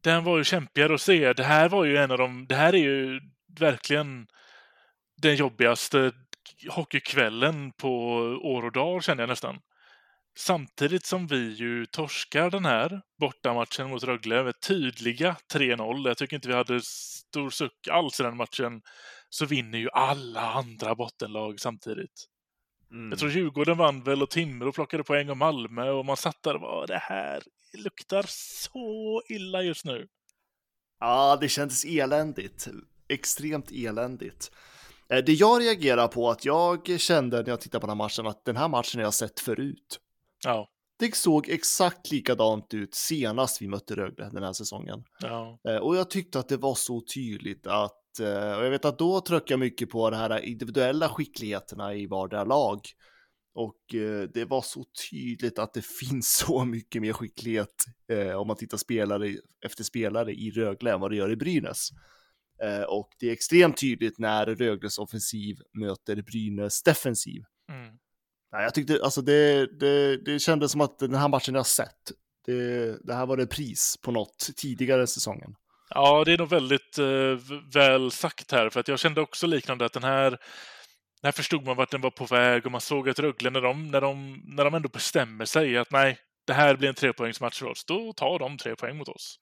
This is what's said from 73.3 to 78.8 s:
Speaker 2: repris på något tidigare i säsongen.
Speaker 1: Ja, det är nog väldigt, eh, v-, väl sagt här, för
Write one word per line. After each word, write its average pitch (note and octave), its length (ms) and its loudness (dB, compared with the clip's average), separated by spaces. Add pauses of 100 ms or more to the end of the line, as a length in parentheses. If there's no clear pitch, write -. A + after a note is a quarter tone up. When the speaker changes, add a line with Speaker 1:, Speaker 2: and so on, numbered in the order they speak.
Speaker 2:
repris B2+ 640 -2
på - 80 -4
något - 460 -4
tidigare B2+ 460 2
i B2 40 4
säsongen. - 480 -6 (360)
Speaker 1:
Ja, C#3+ 340 6
det E3 80 6
är E3+ 60 6
nog E3 100 0
väldigt, C#3 500 2
eh, C#3+ 60 4
v-, C3+ 580 0 (120)
väl C3 360 8
sagt - 420 -4
här, A2+ 180 4
för B2 100 0